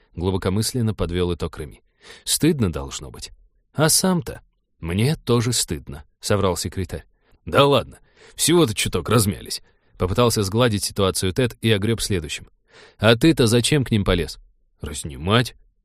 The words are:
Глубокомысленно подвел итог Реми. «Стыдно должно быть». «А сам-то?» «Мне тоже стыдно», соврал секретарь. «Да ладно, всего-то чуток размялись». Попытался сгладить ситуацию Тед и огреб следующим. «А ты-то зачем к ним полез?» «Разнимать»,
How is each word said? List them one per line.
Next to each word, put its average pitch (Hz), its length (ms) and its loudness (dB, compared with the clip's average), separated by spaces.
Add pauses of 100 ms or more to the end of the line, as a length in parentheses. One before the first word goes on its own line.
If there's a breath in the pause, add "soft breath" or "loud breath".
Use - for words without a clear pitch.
(160)
Глубокомысленно 98 800 -2
подвел 87 400 -2
итог 82 260 -8
Реми. - 240 -16 (400 loud breath)
«Стыдно 135 480 0
должно 69 400 -10
быть». - 200 -16 (420)
«А 156 160 2
сам-то?» - 520 -2 (380)
«Мне 104 360 0
тоже 120 360 0
стыдно», 71 540 -6 (220)
соврал 98 300 0
секретарь. 85 480 -8 (400)
«Да 135 200 4
ладно, 139 340 0 (360 soft breath)
всего-то 156 400 2
чуток - 340 -4
размялись». 101 540 0 (340)
Попытался 107 460 2
сгладить 104 400 0
ситуацию 95 500 -2
Тед 127 280 -2
и 113 100 2
огреб 107 300 0
следующим. 82 460 -6 (520 loud breath)
«А 113 160 6
ты-то 131 320 4
зачем 120 360 2
к - 60 -6
ним 104 140 2
полез?» 90 340 0 (420)
«Разнимать», 80 760 -2 (300)